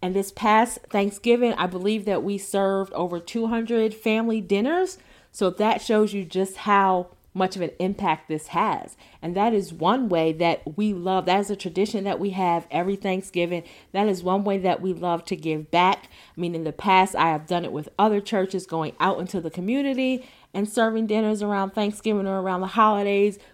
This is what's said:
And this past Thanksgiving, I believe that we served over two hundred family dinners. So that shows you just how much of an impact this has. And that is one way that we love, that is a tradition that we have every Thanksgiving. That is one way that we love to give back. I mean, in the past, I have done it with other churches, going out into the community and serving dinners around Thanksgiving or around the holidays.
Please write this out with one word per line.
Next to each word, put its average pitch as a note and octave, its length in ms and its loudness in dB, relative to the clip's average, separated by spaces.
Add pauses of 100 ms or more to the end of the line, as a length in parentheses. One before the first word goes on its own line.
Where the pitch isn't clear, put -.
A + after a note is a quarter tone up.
And F#3 140 -4
this G3 180 -2
past A3 460 2 (100)
Thanksgiving, A#3 680 2
I F3 120 -2
believe G3 400 -2
that F3+ 160 0
we G3 160 -2
served G3 560 0
over F3 260 -2
two A3+ 280 -4
hundred A3+ 440 0
family A3 480 0
dinners. D4+ 560 0 (360)
So F#3 180 0
that F3 320 0
shows G#3+ 320 2
you G3 100 -4
just F#3+ 340 -4
how F#3+ 500 2 (280)
much F#3 200 0
of F3+ 60 -4
an E3 180 -4
impact F#3 480 -2
this D#3 200 -4
has. - 480 -2 (240)
And E3+ 140 -6
that G#3+ 180 2
is F#3 200 0
one G#3 360 2
way E3 260 2
that D#3+ 420 -2
we G#3 180 0
love, F3+ 320 0
that F#3 140 2
is G3+ 100 -4
a G3 60 -2
tradition F#3+ 480 -2
that G3 160 -2
we G3 100 -2
have F3 400 0
every F#3 240 -2
Thanksgiving. F3+ 680 -2 (260)
That G3+ 160 0
is F#3 160 0
one F#3+ 220 0
way G3 140 0
that F3+ 220 0
we F#3 120 -2
love E3+ 320 -2
to G3 100 -6
give D#3 380 -4
back. F3+ 360 4 (280)
I E3 40 -10
mean, F3 140 -4
in E3 80 -6
the D#3 80 -4
past, F#3+ 460 4
I E3 140 4
have D#3 180 -4
done F3 160 0
it - 80 -8
with D3 160 -8 (100)
other G3+ 220 4
churches, F#3+ 460 -2
going D#3+ 340 -4
out F3+ 180 2
into F3+ 220 -4
the D#3+ 100 -8
community C4 760 -2 (280)
and G#3 160 -2
serving A3 400 0
dinners G#3+ 340 0
around G3 280 -2
Thanksgiving G#3 580 -2
or F#3+ 120 -2
around F#3 200 -2
the F#3 80 -4
holidays. G3+ 720 4 (140)